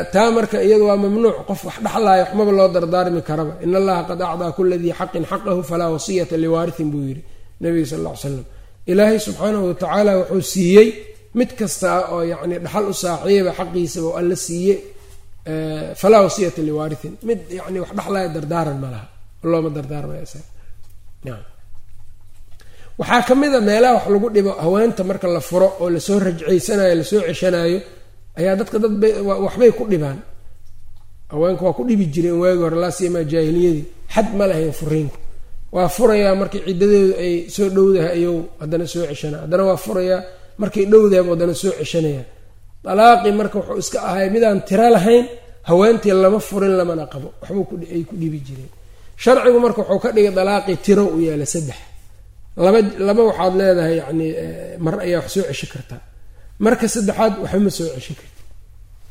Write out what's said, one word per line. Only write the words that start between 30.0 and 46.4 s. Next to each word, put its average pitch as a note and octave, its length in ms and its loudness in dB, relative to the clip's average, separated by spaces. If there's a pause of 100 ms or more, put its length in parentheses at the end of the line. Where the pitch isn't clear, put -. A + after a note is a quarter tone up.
Haweenka E3+ 360 0
waa F3+ 100 2
ku B3 100 -4
dhibi G#3+ 240 2
jireen E3+ 320 0
waagii F3+ 240 4
hore, E3 120 0
laa F3 160 0
siyamaa F3 320 -2
jaahiliyadii. D#3+ 640 2 (220)
Xad G#3 280 2
ma G3+ 120 2
lahayn D#3+ 240 0
furiinku. D3+ 460 -4 (500)
Waa F3+ 200 0
furayaa G#3 480 4
markay G3 260 -4
ciddadeedu G3 520 4
ay F3 200 -2 (160)
soo G3+ 200 0
dhowdahay F#3+ 420 4
ayuu E3+ 260 0 (200)
haddana E3 300 -4
soo F3 180 -6
ceshanaa. D3+ 360 -8
Haddana F3 220 0
waa F#3+ 140 2
furayaa F#3 440 -2 (340)
markay G3 300 -2
dhowdahay G3+ 380 6
buu F3 120 0
haddana E3+ 180 0
soo F#3+ 180 -4
ceshanayaa. D3+ 540 -4 (560)
Dalaaqii A3 500 4
marka G#3 260 -2
wuxuu - 200 -6
iska - 240 -4
ahay F#3+ 280 -2
midaan G#3+ 360 4
tiro G#3+ 240 4
lahayn, A#3 360 6 (340)
haweentii G3+ 520 4
lama F#3+ 280 2
furin, G3 340 -2